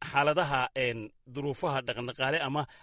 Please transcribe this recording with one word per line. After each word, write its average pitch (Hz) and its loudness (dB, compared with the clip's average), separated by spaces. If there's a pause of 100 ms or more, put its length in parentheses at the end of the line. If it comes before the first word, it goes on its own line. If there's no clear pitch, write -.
(120)
xaaladaha, 143 4
en, 117 -2 (160)
duruufaha 139 -2
dhaqandhaqaale 127 -2
ama 143 0 (160)